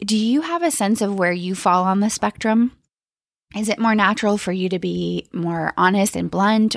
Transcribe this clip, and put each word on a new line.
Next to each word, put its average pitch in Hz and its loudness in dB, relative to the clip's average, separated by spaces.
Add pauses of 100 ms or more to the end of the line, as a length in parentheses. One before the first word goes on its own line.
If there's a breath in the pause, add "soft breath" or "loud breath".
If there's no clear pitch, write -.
do 208 -2
you 233 2
have 339 -4
a 339 2
sense 214 0
of 196 -2
where 180 2
you 180 -4
fall 180 2
on 190 2
the 214 2
spectrum? 226 0 (840)
Is 214 -4
it 208 -2
more 226 2
natural 208 2
for 180 -6
you 185 -2
to 180 -2
be 175 -4
more 170 -4
honest 190 2
and 170 -4
blunt 220 2